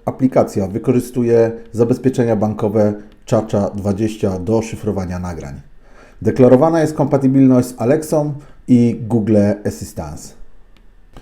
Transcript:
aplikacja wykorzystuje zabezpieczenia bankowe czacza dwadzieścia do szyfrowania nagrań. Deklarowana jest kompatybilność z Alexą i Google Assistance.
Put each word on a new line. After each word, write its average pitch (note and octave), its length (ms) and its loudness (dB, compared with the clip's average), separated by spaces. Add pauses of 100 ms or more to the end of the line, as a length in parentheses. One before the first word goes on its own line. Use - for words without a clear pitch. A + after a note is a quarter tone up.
aplikacja A2 640 0
wykorzystuje A#2 840 0 (200)
zabezpieczenia A#2 640 0
bankowe G#2 580 0 (300)
czacza G#2+ 460 0
dwadzieścia G2+ 680 -4
do G#2+ 240 -2
szyfrowania F#2 560 -6
nagrań. D#2 420 -10 (600)
Deklarowana C3+ 580 4
jest D#3 140 0
kompatybilność C3+ 760 4
z - 100 -14
Alexą D3 560 0 (340)
i A#2+ 340 4
Google G#2+ 340 0 (300)
Assistance. - 680 -10 (880)